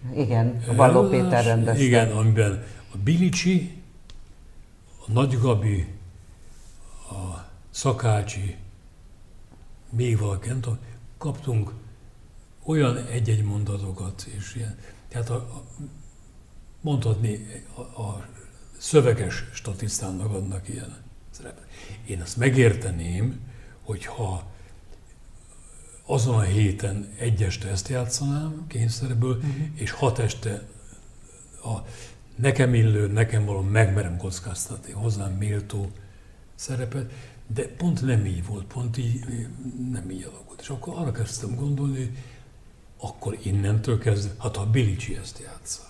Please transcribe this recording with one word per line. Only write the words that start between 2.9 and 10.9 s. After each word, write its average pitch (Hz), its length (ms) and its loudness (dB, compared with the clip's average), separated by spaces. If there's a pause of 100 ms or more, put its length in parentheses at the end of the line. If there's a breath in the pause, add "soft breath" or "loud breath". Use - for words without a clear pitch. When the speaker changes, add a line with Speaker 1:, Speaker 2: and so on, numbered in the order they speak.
Speaker 2:
a - 100 -10
Bilicsi, 170 760 4 (1300)
a 107 40 -2
Nagy 127 280 4
Gabi, 104 480 4 (1200)
a 92 280 -8 (320)
Szakácsi, 104 840 0 (1300)
még 117 300 2
valaki, 101 280 -2
nem 127 140 -2
tudom, 113 160 -2 (400 loud breath)